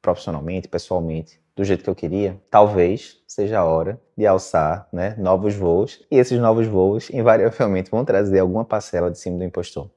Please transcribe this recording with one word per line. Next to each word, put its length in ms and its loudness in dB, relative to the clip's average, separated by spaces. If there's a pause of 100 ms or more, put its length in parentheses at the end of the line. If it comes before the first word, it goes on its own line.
profissionalmente, 640 -4
pessoalmente, 720 -6 (160)
do 80 -4
jeito 200 0
que 60 -4
eu 60 -2
queria, 440 -4 (120)
talvez 680 2 (100)
seja 320 -2
a 60 2
hora 340 -2 (160)
de 120 2
alçar, 680 0
né, 240 -6
novos 380 0
voos. 560 -2
E 60 4
esses 220 4
novos 280 2
voos, 420 0
invariavelmente, 800 2
vão 160 -2
trazer 340 2
alguma 240 0
parcela 460 -4
de 80 -8
síndrome 280 -8
do 20 -8
impostor. 480 -10